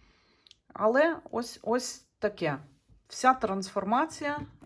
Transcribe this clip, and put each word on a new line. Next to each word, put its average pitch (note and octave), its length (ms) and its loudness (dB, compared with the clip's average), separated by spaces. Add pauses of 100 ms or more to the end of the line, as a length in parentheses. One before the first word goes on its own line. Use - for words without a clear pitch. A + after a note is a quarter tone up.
(720)
але C4+ 480 4 (100)
ось, A#3 320 -6
ось A#3+ 440 -2 (120)
таке. D#3+ 400 -2 (540)
Вся B3+ 220 4
трансформація, A3 1080 -2 (260)